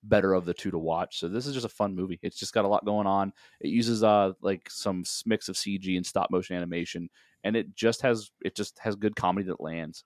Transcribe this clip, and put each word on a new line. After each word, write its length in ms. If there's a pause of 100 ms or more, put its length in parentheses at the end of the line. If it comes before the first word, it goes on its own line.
better 300
of 120
the 80
two 160
to 80
watch. 400
So 100
this 200
is 80
just 100
a 40
fun 260
movie. 260
It's 160
just 160
got 120
a 20
lot 180
going 220
on. 260 (260)
It 100
uses, 340
uh, 300 (100)
like, 260
some 300
s-, 260
mix 240
of 80
C 220
G 180
and 80
stop 240
motion 260
animation, 540 (340)
and 120
it 200
just 280
has, 260 (160)
it 100
just 220
has 180
good 200
comedy 320
that 120
lands. 460